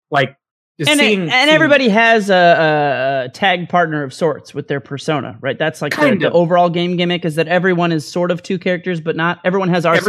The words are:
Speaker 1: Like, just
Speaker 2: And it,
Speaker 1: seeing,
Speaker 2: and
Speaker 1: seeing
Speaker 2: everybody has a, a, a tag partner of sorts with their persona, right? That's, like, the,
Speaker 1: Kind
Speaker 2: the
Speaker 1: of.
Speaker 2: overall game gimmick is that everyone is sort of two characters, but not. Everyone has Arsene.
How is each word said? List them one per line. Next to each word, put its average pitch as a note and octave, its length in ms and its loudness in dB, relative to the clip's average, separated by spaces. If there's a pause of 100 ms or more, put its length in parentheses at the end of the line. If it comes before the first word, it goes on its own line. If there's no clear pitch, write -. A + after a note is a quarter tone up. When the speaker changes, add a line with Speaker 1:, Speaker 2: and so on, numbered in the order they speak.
(100)
Speaker 1:
Like, C3+ 260 -2 (420)
just E3+ 120 0
Speaker 2:
And D4 100 2
it, - 40 2
Speaker 1:
seeing, G#3 180 2
Speaker 2:
and D#3+ 100 -4
Speaker 1:
seeing C4 160 2
Speaker 2:
everybody C#4+ 420 4
has A3+ 400 2
a, F#3+ 40 2
a, D3 920 2
a - 20 -10
tag F3+ 400 -2
partner D#3+ 340 0
of C3 120 -10
sorts - 400 -4
with C#3+ 140 -10
their C#3+ 120 -4
persona, C3 600 -6
right? B2+ 180 -6
That's, D#3 240 -4
like, D3 100 -4
the, - 80 -8
Speaker 1:
Kind A3+ 220 2
Speaker 2:
the - 60 2
Speaker 1:
of. - 60 -2
Speaker 2:
overall F3 360 2
game F3 260 -2
gimmick F3 280 -2
is D#3 100 -4
that D#3+ 140 -2
everyone F3 440 0
is D#3 180 -2
sort F3 200 -2
of E3+ 120 -4
two F#3+ 160 -4
characters, F3 420 -4
but D#3 160 -4
not. E3+ 280 -2
Everyone F#3+ 240 -2
has E3+ 160 2
Arsene. F3 240 4